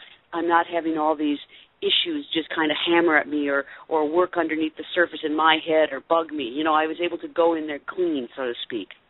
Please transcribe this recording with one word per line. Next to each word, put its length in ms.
I'm 140
not 260
having 240
all 180
these 220
issues 520
just 220
kind 160
of 60
hammer 300
at 100
me 220
or, 160
or 200
work 280
underneath 400
the 80
surface 280
in 120
my 320
head 240
or 160
bug 260
me. 120
You 180
know, 100
I 140
was 160
able 160
to 80
go 280
in 120
there 200
clean, 480
so 80
to 100
speak. 240